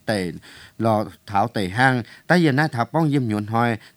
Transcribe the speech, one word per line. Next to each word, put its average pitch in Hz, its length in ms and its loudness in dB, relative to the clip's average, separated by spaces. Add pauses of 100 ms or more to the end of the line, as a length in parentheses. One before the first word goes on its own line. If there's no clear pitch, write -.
tề, 95 260 -2 (460)
lò 110 280 0 (200)
tháo 101 220 0
tề 107 200 -4
hang, 123 360 2 (240)
ta 165 80 2
yên 156 200 2
nai 156 120 2
thảo 117 240 -2
bong 156 200 0
diêm 135 160 0
nhuận 104 200 -2
hoi, 117 300 0 (200)